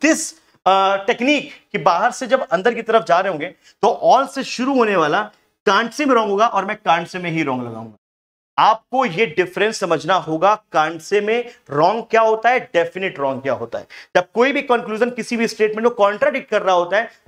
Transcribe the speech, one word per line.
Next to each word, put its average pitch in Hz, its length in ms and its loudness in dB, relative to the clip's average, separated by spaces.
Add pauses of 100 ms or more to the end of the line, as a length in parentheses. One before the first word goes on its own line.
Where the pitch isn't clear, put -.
this, - 280 0 (340)
अ, 196 400 2
टेक्निक 254 440 0 (220)
कि 202 60 -4
बाहर 185 320 2
से 247 160 -8
जब 254 220 0
अंदर 190 260 0
की 226 80 -6
तरफ 220 220 2
जा 170 160 2
रहे 196 120 -2
होंगे 156 140 -6 (360)
तो - 220 2
all 247 240 4
से 269 160 -8
शुरू 269 300 -4
होने 214 220 2
वाला 165 260 2 (440)
कांट 220 260 2
से 294 140 -4
में 269 80 2
रॉन्ग 214 160 2
होगा 202 160 2
और 196 180 -2
मैं 208 120 -6
कांट 170 300 0
से 185 120 -12
में 175 120 -6
ही 160 120 -2
रॉन्ग 127 220 -4
लगाऊंगा। 113 320 -14 (600)
आपको 220 460 2
ये 208 220 -2
डिफरेंस 185 540 -2
समझना 165 340 0
होगा 160 400 0 (180)
कांट 160 280 -2
से 202 200 -2
में 233 320 -2 (180)
रॉन्ग 185 400 0
क्या 220 100 4
होता 220 300 2
है, 254 100 2 (140)
डेफिनेट 190 440 -2
रॉन्ग 135 240 -4
क्या 131 100 -4
होता 110 260 -6
है। 98 80 -12 (300)
जब 180 180 4
कोई 254 180 2
भी 285 100 -2
कंक्लूजन 220 480 0
किसी 240 260 -6
भी 226 120 0
स्टेटमेंट 214 400 -2
को 240 60 0
कॉन्ट्राडिक्ट 214 560 0
कर 202 120 0
रहा 185 120 2
होता 175 220 0
है 226 140 -2 (180)